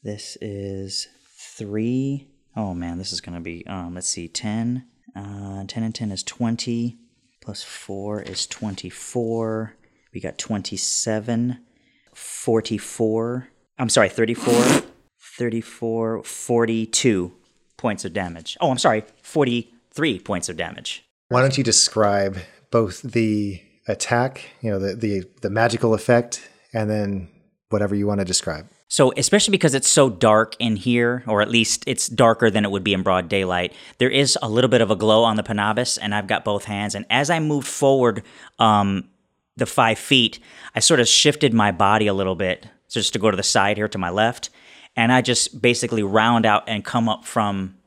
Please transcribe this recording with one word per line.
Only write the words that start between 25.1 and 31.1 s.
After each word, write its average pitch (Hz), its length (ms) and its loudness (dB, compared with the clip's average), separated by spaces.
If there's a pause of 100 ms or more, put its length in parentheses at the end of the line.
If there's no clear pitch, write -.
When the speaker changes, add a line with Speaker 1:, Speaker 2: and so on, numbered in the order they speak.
Speaker 2:
the 104 80 -4
magical 113 440 2
effect, 120 560 0 (240)
and 107 160 -2
then 101 400 -4 (400)
whatever 104 260 0
you 101 120 0
wanna 98 180 0
describe. 87 420 -4 (200)
Speaker 1:
So, - 300 4
especially 208 340 2
because 165 220 2
it's 135 140 0
so 139 220 6
dark 110 500 4
in 113 160 0
here, 120 520 0